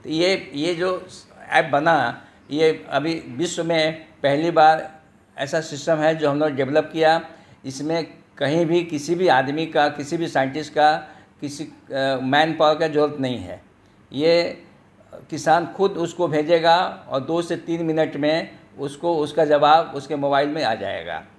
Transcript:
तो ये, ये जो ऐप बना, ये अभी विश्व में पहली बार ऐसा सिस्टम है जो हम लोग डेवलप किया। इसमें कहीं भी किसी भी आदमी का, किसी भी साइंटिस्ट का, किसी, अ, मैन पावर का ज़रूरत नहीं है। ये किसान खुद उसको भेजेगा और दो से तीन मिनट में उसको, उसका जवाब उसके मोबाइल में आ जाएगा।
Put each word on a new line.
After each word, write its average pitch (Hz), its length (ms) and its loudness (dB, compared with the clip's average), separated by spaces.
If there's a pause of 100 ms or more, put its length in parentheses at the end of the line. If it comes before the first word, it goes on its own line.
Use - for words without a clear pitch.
तो 147 60 -12
ये, 180 440 -2
ये 160 200 -2
जो 185 340 -4 (400)
ऐप 160 160 2
बना, 143 600 0 (260)
ये 156 380 0
अभी 151 400 -2
विश्व 160 360 -4
में 160 420 0 (160)
पहली 147 280 2
बार 160 500 4 (380)
ऐसा 143 220 -4
सिस्टम 156 360 -2
है 156 180 2
जो 156 160 0
हम 147 100 -2
लोग 151 100 2
डेवलप 139 420 0
किया। 160 380 2 (340)
इसमें 147 500 -6 (240)
कहीं 156 280 2
भी 170 180 2
किसी 156 300 -4
भी 180 140 2
आदमी 139 380 2
का, 151 220 2
किसी 147 280 -6
भी 165 120 -4
साइंटिस्ट 143 440 -2
का, 151 240 4 (440)
किसी, 147 240 -10
अ, 135 580 -4
मैन 147 340 2
पावर 156 220 4
का 165 100 0
ज़रूरत 147 320 0
नहीं 127 180 -4
है। 90 240 -12 (500)
ये 170 520 0 (640)
किसान 160 360 2
खुद 190 260 0
उसको 170 360 -4
भेजेगा 165 480 4 (320)
और 131 120 -4
दो 165 220 -2
से 165 140 -4
तीन 165 280 -6
मिनट 156 320 0
में 151 420 -2 (200)
उसको, 143 380 -4
उसका 151 280 0
जवाब 151 500 4
उसके 143 220 -8
मोबाइल 139 320 0
में 151 160 -4
आ 113 100 0
जाएगा। 90 500 -8 (140)